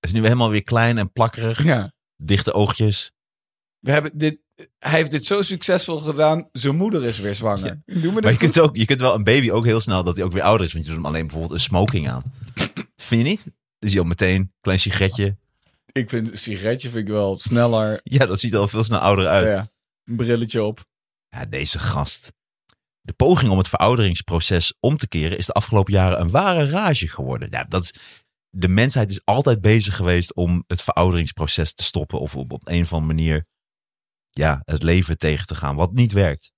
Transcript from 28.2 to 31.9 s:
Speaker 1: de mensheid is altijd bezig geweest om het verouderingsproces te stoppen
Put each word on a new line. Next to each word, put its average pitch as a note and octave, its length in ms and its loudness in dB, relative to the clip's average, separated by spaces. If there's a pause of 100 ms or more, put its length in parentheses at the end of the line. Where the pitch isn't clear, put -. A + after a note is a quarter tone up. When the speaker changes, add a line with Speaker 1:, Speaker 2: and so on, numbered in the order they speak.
Speaker 1:
de F2+ 180 -2
mensheid G#2+ 420 2
is F#2+ 140 -8
altijd A#2 360 2
bezig G#2+ 360 4
geweest F2+ 380 0
om F2 320 0
het E2+ 160 -6
verouderingsproces E2+ 920 0
te - 100 -10
stoppen - 360 -4